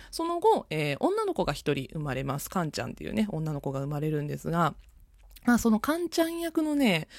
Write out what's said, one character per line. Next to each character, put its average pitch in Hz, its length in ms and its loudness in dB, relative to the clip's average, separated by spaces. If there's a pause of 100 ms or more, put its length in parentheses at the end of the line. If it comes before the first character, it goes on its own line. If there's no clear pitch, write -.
(120)
そ 330 140 -4
の 339 160 -2
後、 415 280 6
え 147 260 0
ー、 - 40 -4
女 403 240 2
の 381 100 -2
子 180 120 0
が 143 80 0
一 143 200 0
人 135 200 -4
生 160 60 -6
ま 147 140 -4
れ 131 120 -4
ま 139 140 -2
す。 - 100 -8
カ 180 160 -2
ン 151 60 -4
ち - 100 -4
ゃ 120 60 -6
ん - 40 -8
っ - 40 -16
て 76 100 -12
い - 40 -6
う - 40 -6
ね、 214 160 0
女 156 240 -4
の 147 80 -6
子 143 100 -4
が 135 80 -4
生 139 80 -4
ま 151 140 -4
れ 156 100 0
る 147 120 -2
ん 147 40 -6
で 143 100 -6
す 151 140 -6
が、 170 240 2 (680)
ま 240 120 6
あ、 - 20 4
そ 226 140 4
の 214 80 4
カ 294 180 0
ン 349 120 -2
ち - 100 0
ゃ 330 60 4
ん 330 140 -4
役 330 220 0
の 302 140 2
ね、 202 320 4 (120)